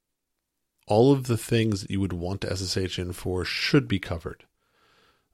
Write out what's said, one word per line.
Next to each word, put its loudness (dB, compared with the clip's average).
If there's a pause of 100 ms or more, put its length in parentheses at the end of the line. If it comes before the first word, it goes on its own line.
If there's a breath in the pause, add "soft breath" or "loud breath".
(880)
all 8
of 2
the 2
things 0
that -10
you 0
would -2
want -6
to -6
S -4
S -4
H -2
in -6
for -4
should 0
be 0
covered. -10 (880)